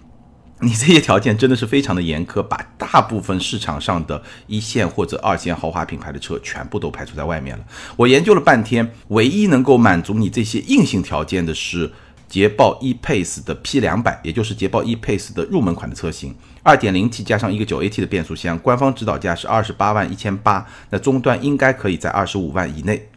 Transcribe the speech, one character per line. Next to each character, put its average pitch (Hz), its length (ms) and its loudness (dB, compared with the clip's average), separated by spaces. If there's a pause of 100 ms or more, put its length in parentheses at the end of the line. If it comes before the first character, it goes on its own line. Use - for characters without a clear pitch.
(600)
你 117 120 2
这 110 140 0
些 160 140 8
条 98 180 2
件 107 200 2
真 127 120 4
的 127 60 2
是 117 100 -2
非 135 160 2
常 98 140 -2
的 90 60 -2
严 82 260 -4
苛， 101 160 -2
把 - 140 -6 (200)
大 - 240 2
部 110 200 -2
分 92 180 -2
市 101 180 -4
场 76 220 -6
上 85 260 -2
的 73 160 -6 (260)
一 107 120 -4
线 110 280 -2
或 87 180 -2
者 - 180 -6
二 92 140 2
线 85 180 -4
豪 80 160 -6
华 82 140 -4
品 - 120 -10
牌 76 140 -12
的 69 80 -10
车 - 200 -8
全 - 280 -10
部 104 100 -6
都 85 140 -6
排 - 140 -12
除 - 100 -16
在 73 80 -8
外 80 160 -4
面 65 180 -10
了。 - 60 -14 (320)
我 117 100 4
研 135 160 6
究 202 140 6
了 156 60 2
半 131 200 6
天， 117 300 0 (160)
唯 110 180 4
一 202 220 2
能 139 160 4
够 131 140 6
满 92 260 6
足 101 100 -6
你 107 160 2
这 117 140 -2
些 110 160 -4
硬 247 260 4
性 - 160 0
条 78 220 -4
件 90 220 -2
的 80 100 -2
是 82 340 -4 (400)
捷 98 200 4
豹 107 320 4
E-Pace 127 640 -2
的 - 120 -4
P - 240 -2
两 95 220 2
百， - 220 0
也 80 80 -6
就 113 120 -2
是 110 120 -6
捷 95 120 -2
豹 107 140 0
E-Pace 110 520 -4
的 151 120 -2
入 185 160 0
门 90 140 2
款 - 120 -10
的 113 80 -10
车 - 140 -6
型， - 240 -10 (300)
二 151 120 8
点 107 160 2
零 95 160 2
T 117 140 -6
加 104 160 0
上 107 140 -2
一 107 80 -2
个 107 60 -2
九 80 180 -2
A 98 40 0
T 107 140 -4
的 87 60 -2
变 90 160 -2
速 80 120 -10
箱， 85 220 -4
官 123 180 2
方 135 200 2
指 110 100 -8
导 87 140 0
价 87 160 -2
是 - 120 -10
二 107 160 2
十 98 80 -8
八 104 220 0
万 101 180 0
一 104 40 -8
千 101 200 -4
八， 104 300 0 (240)
那 101 80 -2
终 131 240 0
端 117 220 0
应 143 120 0
该 135 160 4
可 104 200 -2
以 82 60 -2
在 90 120 -4
二 95 160 0
十 101 140 -4
五 78 120 -4
万 80 240 -4
以 78 60 -10
内 107 360 -4